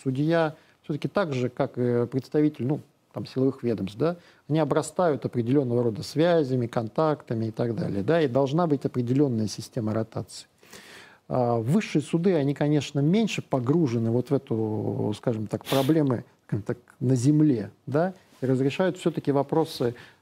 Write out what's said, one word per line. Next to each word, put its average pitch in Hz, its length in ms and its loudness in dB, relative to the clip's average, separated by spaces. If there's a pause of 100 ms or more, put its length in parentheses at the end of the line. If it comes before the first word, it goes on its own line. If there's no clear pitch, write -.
судья 151 520 0 (280)
всё-таки 151 240 -4
так 175 260 -2
же, 123 160 -2
как - 280 -4
и 120 280 0
представитель, 131 640 -2
ну, 143 120 -2 (340)
там, 143 120 -8
силовых 135 380 -2
ведомств, 104 340 -4
да, 165 200 -2 (320)
они 151 100 2
обрастают 151 680 0
определённого 123 580 0
рода 113 200 -2
связями, 139 640 2
контактами 117 760 -2
и 110 60 -4
так 117 220 -2
далее, 95 300 -4
да, 160 180 2
и 151 60 2
должна 135 400 2
быть 143 180 0
определённая 123 600 0
система 107 460 -6
ротации. - 540 -6 (840)
А 123 260 0
высшие 143 460 0
суды, 170 340 0
они, 143 180 2
конечно, 147 460 0
меньше 185 420 2
погружены 120 680 0
вот 120 200 0
в - 20 4
эту, 110 840 -2
скажем 107 320 -4
так, - 180 -6
проблемы, 135 600 2 (200)
скажем 107 180 -4
так, - 140 -6 (220)
на 131 160 2
земле, 131 560 2 (160)
да, 170 260 0 (280)
и 135 40 -2
разрешают 139 520 2
всё-таки 156 340 -2
вопросы, 139 640 0 (260)